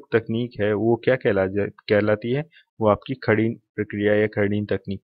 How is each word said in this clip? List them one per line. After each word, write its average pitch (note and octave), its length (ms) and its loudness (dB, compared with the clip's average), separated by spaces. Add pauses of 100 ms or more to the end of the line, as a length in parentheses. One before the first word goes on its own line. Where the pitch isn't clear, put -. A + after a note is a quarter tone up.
(120)
तकनीक A#2 380 -2 (100)
है G#2 140 0
वो A2+ 220 2
क्या B2+ 200 0
कहला-, G2+ 540 0 (180)
कहलाती G#2+ 440 0
है? D3 120 -2 (360)
वो G#2+ 80 2
आपकी G#2 260 0
खड़ी A2 340 0
प्रक्रिया G#2+ 680 -4
या G#2+ 120 4
खड़ी G#2 380 -2
तकनीक G2 400 -6